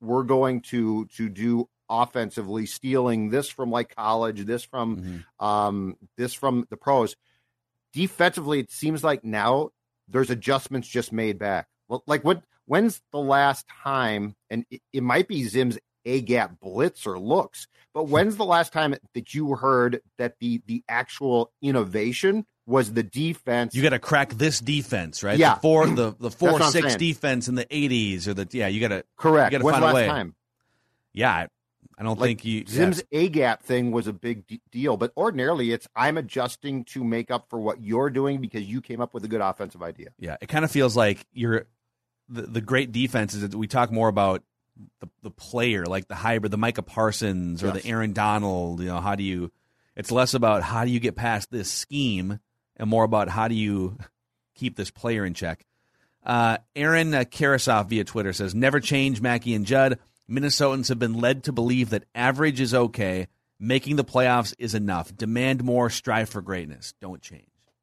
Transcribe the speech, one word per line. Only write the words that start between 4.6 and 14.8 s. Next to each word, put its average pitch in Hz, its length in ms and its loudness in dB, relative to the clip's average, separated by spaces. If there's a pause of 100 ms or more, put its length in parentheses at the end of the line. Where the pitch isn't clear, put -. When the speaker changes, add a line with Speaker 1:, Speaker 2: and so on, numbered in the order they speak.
Speaker 1:
from, 113 340 -4
Speaker 2:
Mm-hmm. 90 480 -10
Speaker 1:
um, 101 520 0 (200)
this 123 160 -4
from 123 360 0
the 107 80 -12
pros. 127 380 2 (800)
Defensively, 165 640 0
it 120 120 -4
seems 156 320 -4
like 151 200 0
now 113 480 0 (360)
there's 127 220 0
adjustments 127 580 -2
just - 240 -4
made 110 280 -2
back. 98 280 -4 (220)
L-, 120 160 -6
like, 143 180 0
what, 165 200 2 (220)
when's 196 360 2 (100)
the 147 80 -8
last 139 460 2 (180)
time, 110 520 -2 (160)
and 113 180 -4
it, 123 120 -16 (120)